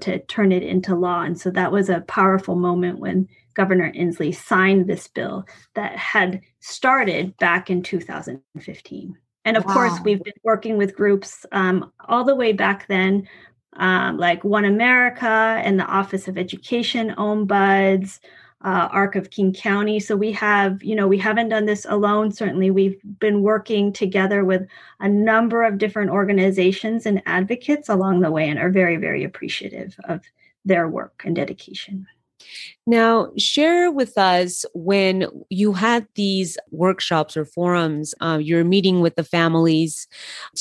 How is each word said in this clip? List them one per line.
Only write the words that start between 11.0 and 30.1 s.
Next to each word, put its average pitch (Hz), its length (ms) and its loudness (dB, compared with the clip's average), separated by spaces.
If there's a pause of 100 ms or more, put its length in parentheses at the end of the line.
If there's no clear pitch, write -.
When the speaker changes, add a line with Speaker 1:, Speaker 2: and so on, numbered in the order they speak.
Speaker 1:
groups, 202 500 0
um, 185 260 2 (320)
all 240 160 0
the 269 180 4
way 226 100 4
back 196 340 0
then, 190 400 0 (500)
um, 180 400 0
like 175 260 0
One 208 220 0
America 240 680 2 (300)
and 196 140 2
the - 200 -4
Office 190 280 -4
of 190 100 -8
Education 220 800 -4
Ombuds, 196 1000 2 (460)
uh, 185 240 0 (120)
Arc 196 140 -2
of 190 140 -4
King 190 240 0
County. 208 460 0
So 208 180 -2
we 214 160 0
have, 196 500 0
you 220 140 -2
know, 202 100 2
we 196 120 4
haven't 214 300 0
done 214 180 0
this 208 200 -2
alone. 208 440 2
Certainly, 190 400 0
we've 196 280 2 (200)
been 208 220 2
working 208 520 0
together 196 580 0
with 185 120 0 (360)
a 190 80 -2
number 220 560 2
of 208 140 0
different 202 340 -2
organizations 190 920 2
and 202 200 0
advocates 233 600 -2
along 190 320 2
the 165 160 4
way 156 140 0
and 147 100 -2
are 180 120 0 (100)
very, 170 160 2
very 151 260 -4
appreciative - 720 -10 (140)
of 175 100 -6 (460)